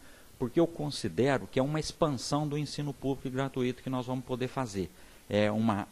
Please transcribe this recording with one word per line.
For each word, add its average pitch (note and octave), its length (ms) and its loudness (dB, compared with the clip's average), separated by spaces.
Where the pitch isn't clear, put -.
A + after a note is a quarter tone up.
porque B2+ 220 0
eu E3 80 6
considero B2+ 800 0
que - 120 0
é C3 40 4
uma D3+ 160 0
expansão D3 680 0
do C#3+ 100 -2
ensino D3 360 -4
público C3+ 340 -2
e C3 40 -4
gratuito B2+ 500 -2
que - 80 -6
nós B2+ 160 -2
vamos B2+ 200 -4
poder B2+ 240 -2
fazer. G2+ 400 -4
É G#2 200 4
uma G#2+ 420 2